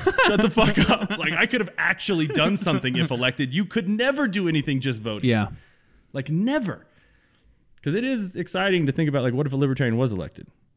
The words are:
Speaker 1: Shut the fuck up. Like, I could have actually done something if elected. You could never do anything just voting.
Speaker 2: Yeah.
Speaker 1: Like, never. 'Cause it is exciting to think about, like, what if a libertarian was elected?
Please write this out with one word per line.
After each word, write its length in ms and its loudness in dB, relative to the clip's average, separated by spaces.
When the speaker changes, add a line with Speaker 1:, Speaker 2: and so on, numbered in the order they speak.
Speaker 1:
Shut 140 4
the 80 4
fuck 280 2
up. 280 0
Like, 160 -2
I 120 0
could 140 0
have 180 -4
actually 500 0
done 280 2
something 400 0
if 160 0
elected. 420 -2
You 120 0
could 240 -2
never 380 0
do 200 -2
anything 320 0
just 220 -4
voting. 280 -2
Speaker 2:
Yeah. 180 2
Speaker 1:
Like, 160 -6
never. 560 -2
'Cause 100 -2
it 120 -2
is 320 -4
exciting 480 0
to 80 2
think 160 0
about, 140 0
like, 100 0
what 140 0
if 60 -4
a 40 -2
libertarian 400 2
was 160 2
elected? 340 -8